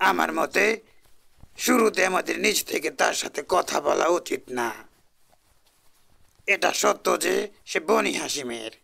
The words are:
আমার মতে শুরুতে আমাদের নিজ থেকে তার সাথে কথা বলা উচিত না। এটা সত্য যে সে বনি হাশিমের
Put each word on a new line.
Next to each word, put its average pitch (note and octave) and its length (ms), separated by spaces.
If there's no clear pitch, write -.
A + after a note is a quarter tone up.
আমার F3+ 320
মতে D#3+ 320
শুরুতে A3+ 480
আমাদের F#3 340
নিজ G3 260
থেকে E3 260
তার E3 220
সাথে - 360
কথা - 320
বলা D3 260
উচিত F3 440
না। B2 180
এটা F#3+ 260
সত্য - 320
যে F3+ 160
সে - 140
বনি G#3 340
হাশিমের A#2+ 580